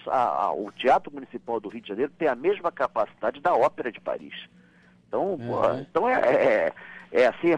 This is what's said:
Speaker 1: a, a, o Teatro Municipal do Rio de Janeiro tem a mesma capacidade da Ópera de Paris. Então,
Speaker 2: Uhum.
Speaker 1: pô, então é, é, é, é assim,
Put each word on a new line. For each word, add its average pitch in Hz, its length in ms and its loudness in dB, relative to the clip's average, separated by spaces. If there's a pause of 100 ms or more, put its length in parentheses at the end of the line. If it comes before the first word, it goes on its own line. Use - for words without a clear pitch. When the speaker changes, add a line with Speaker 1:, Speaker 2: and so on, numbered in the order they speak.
Speaker 1:
a, 98 400 0
a, 82 60 -2
o 98 200 -6
Teatro 151 400 2
Municipal 120 480 -8
do 101 80 -10
Rio 113 120 -12
de - 60 -18
Janeiro 120 300 -4
tem 160 100 0
a 127 80 0
mesma 175 380 -2
capacidade 120 680 -4
da 170 160 2
Ópera 127 340 0
de - 120 -12
Paris. - 320 -8 (720)
Então, 151 240 -2
Speaker 2:
Uhum. 170 60 -6 (100)
Speaker 1:
pô, 101 320 0
então 208 300 -2
é, 254 100 2
é, 117 540 4 (400)
é, 110 80 6
é 127 60 8
assim, 165 200 0 (100)